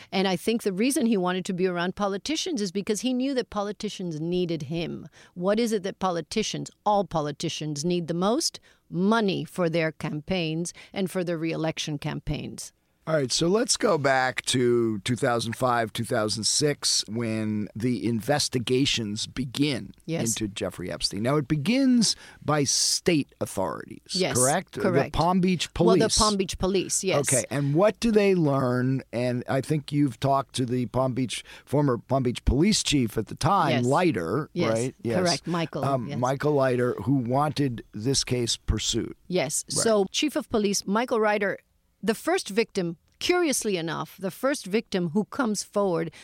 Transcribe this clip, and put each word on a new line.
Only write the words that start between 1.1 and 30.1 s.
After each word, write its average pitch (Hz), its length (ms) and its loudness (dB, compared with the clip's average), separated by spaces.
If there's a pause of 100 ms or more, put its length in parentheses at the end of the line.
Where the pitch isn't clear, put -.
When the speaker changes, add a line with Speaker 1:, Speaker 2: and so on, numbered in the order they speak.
Speaker 1:
wanted 180 300 0
to 196 80 -4
be 180 140 0
around 175 280 -2
politicians 208 680 -4
is 202 80 -2
because 202 300 -4
he 254 140 -2
knew 262 200 -2
that 247 160 -4
politicians 202 720 -6
needed 170 440 -2
him. 147 440 -6 (280)
What 190 220 0
is 233 140 0
it 202 120 -2
that 196 160 -6
politicians, 170 720 -4 (160)
all 202 200 2
politicians, 151 800 -4
need 175 220 0
the 170 60 -4
most? 208 460 0 (300)
Money 185 560 2
for 175 240 -2
their 160 240 0
campaigns 160 800 -4 (180)
and 190 180 -2
for 185 140 -2
their 170 140 -2
re-election 156 600 -2
campaigns. 143 760 -8 (340)
Speaker 2:
All 160 80 0
right, 135 160 0
so 165 160 2
let's 220 300 2
go 196 200 2
back 131 480 2
to 120 540 2
two 123 160 -2
thousand 117 380 0
five, 120 380 0
two 117 140 -6
thousand 107 380 0
six, - 640 0
when 110 680 -2
the 107 320 -2
investigations 120 1160 0
begin 127 680 -2 (100)
Speaker 1:
Yes. 160 340 -2
Speaker 2:
into 110 80 -2
Jeffrey 90 440 -6
Epstein. 95 320 -4
Now, 143 140 2
it 147 100 -2
begins 240 680 4 (300)
by 147 180 2
state - 800 0
authorities, 87 640 -4 (100)
Speaker 1:
Yes, 180 240 0
Speaker 2:
correct? 143 420 0
Speaker 1:
correct. - 340 2
Speaker 2:
The - 40 -2
Palm 180 240 4
Beach 185 260 2 (120)
Speaker 1:
Well, 180 160 8
the 185 60 6
Speaker 2:
Police. - 160 2
Speaker 1:
Palm 214 200 4
Beach - 220 -4
Police, 190 440 0
yes. 156 180 2
Speaker 2:
Okay, 123 280 2
and 139 240 0
what 208 260 4
do 233 120 0
they 202 240 6
learn? 131 640 2 (100)
And 123 380 -2
I 135 120 0
think 151 300 -2
you've 147 280 2